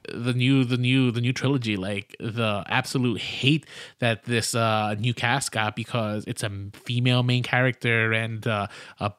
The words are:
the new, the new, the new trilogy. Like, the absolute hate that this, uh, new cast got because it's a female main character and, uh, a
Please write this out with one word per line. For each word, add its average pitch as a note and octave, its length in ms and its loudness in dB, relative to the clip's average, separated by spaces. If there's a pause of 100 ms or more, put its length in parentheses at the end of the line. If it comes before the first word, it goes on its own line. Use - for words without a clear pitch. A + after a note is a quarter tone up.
(140)
the A#2+ 180 -2
new, B2+ 320 4
the B2 120 0
new, B2+ 340 4
the A#2 100 -2
new A#2+ 120 0
trilogy. B2 440 0
Like, G2 440 -6
the G#2+ 480 -2
absolute B2 520 0
hate - 460 2 (320)
that A2+ 260 0
this, A#2+ 300 0
uh, G#2+ 440 2
new A#2 140 0
cast B2+ 380 0
got G#2+ 240 -2
because G#2+ 540 -4
it's - 160 -6
a G#2 60 -4 (220)
female B2 520 2
main B2 180 2
character A#2 720 2
and, A2+ 340 -2
uh, G#2 220 0 (320)
a G2+ 180 -2